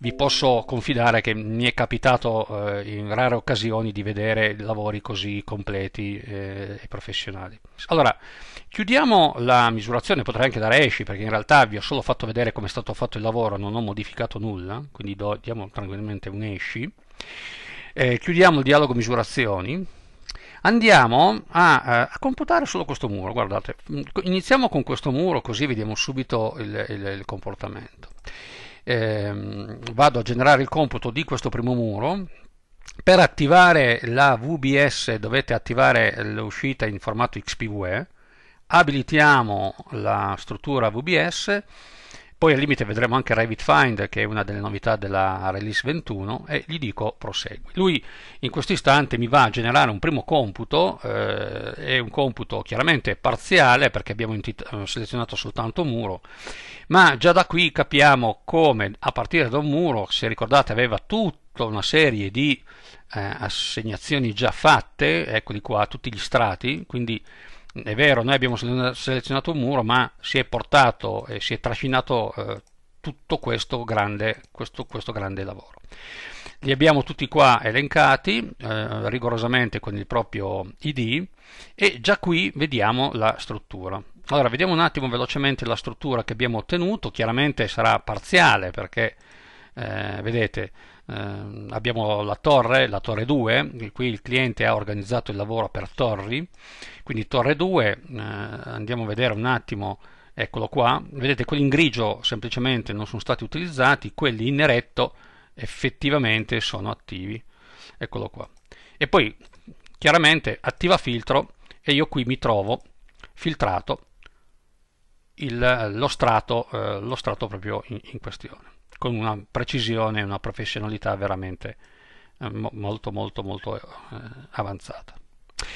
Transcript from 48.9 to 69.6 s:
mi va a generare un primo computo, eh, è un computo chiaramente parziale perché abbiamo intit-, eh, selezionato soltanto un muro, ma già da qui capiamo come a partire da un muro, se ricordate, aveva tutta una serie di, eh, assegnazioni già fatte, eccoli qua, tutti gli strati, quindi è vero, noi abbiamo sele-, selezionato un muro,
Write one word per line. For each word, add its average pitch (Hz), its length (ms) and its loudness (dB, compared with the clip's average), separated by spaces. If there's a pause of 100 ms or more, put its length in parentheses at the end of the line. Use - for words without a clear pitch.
mi 120 80 0
va 131 160 6
a 113 80 4
generare 120 400 2
un 107 80 -4
primo 151 240 -2
computo, 147 800 0
eh, 107 680 -4
è 131 260 -2
un 117 120 -4
computo 117 520 -2
chiaramente 120 540 0
parziale 131 720 4
perché - 220 -6
abbiamo 110 220 -4
intit-, 107 360 -8
eh, 104 160 -8
selezionato 117 480 -6
soltanto 113 480 -6
un 160 60 0
muro, 107 320 -4 (680)
ma 165 280 8
già 170 160 6
da 175 120 6
qui 165 280 0
capiamo 139 720 4
come 123 560 4
a - 100 0
partire 127 380 0
da 120 100 -2
un 151 80 -2
muro, 143 420 0
se - 200 -2
ricordate, 117 420 2
aveva 113 340 0
tutta 208 600 -4
una 107 180 -4
serie 117 480 2
di, 135 320 0 (520)
eh, 107 60 -6
assegnazioni 110 1120 -4
già 107 200 0
fatte, 147 720 2
eccoli 110 340 -4
qua, 104 280 0
tutti - 240 -10
gli 104 60 -10
strati, 123 680 0
quindi 123 340 -4 (640)
è 107 100 -6
vero, 131 280 4
noi 131 120 2
abbiamo 127 220 0
sele-, 123 380 -2
selezionato 135 580 -4
un 156 60 -2
muro, 127 260 0